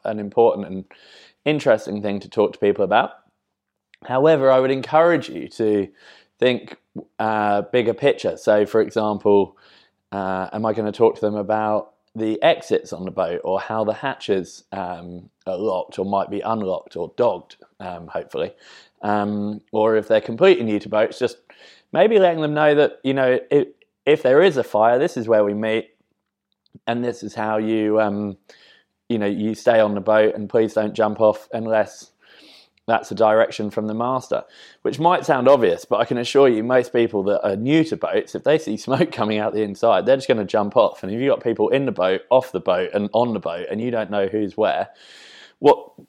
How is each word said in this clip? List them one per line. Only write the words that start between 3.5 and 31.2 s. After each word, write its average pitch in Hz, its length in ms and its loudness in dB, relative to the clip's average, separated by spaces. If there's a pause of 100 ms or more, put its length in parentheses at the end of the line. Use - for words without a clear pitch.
However, 135 460 4
I 131 80 6
would 131 120 2
encourage 151 580 2
you 80 200 -12
to 104 380 0 (520)
think, 123 380 -2 (420)
uh, 104 440 0
bigger 117 300 0
picture. 113 440 -2
So, 107 280 2
for 110 160 0
example, 101 760 0 (540)
uh, 95 400 -6
am 110 140 -6
I 110 80 0
gonna 107 180 -4
talk 110 240 2
to - 60 -10
them 104 140 -2
about 107 580 -4 (220)
the 110 260 -4
exits - 520 0
on 87 120 -12
the 92 60 -8
boat 87 320 -4
or 95 160 -4
how 110 240 -6
the 107 100 -2
hatches, - 800 -6
um, 90 580 -12 (160)
are 92 120 -6
locked 95 420 -6
or 95 60 -2
might 98 240 -2
be 101 120 -6
unlocked 98 540 -6
or 85 200 -8
dogged, 104 420 -2 (220)
um, 87 280 -12
hopefully? - 440 -8 (500)
Um, 104 600 -4 (100)
or 110 240 2
if 107 120 0
they're 110 140 2
completely 120 440 2
new 104 140 0
to 104 100 -10
boats, 107 300 0
just 123 180 -2 (560)
maybe 208 260 4
letting 170 220 4
them 151 120 -2
know 151 220 4
that, 151 280 2
you 135 100 -2
know, 127 260 2 (120)
if, 143 160 2 (380)
if 147 180 2
there 139 180 6
is 175 160 4
a 113 60 0
fire, 117 360 4
this 175 160 -2
is 110 120 -4
where 107 160 4
we 104 100 0
meet, 110 380 -4 (960)
and 120 160 -4
this 117 200 -6
is 104 120 -12
how 110 220 -2
you, 107 440 0
um, 101 360 -4 (720)
you 117 80 -2
know, 101 80 -2
you 104 300 -2
stay 117 240 2
on 107 160 2
the 98 60 -4
boat, 107 340 4
and 104 140 -10
please 113 240 0
don't 107 200 -2
jump 107 280 -2